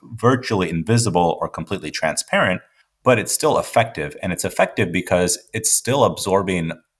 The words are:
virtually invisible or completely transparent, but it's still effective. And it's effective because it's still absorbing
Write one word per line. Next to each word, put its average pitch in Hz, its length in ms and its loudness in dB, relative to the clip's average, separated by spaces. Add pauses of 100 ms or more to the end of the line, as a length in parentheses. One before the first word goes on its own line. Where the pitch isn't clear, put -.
virtually 117 680 0
invisible 87 680 2
or 82 80 -4
completely 80 420 -8
transparent, 90 720 -2 (400)
but 123 160 4
it's - 140 -4
still 147 260 2
effective. 87 640 -2
And 92 100 -2
it's - 120 -4
effective 92 480 0
because 90 460 0 (140)
it's 110 180 -2
still 127 340 2
absorbing 92 680 0 (280)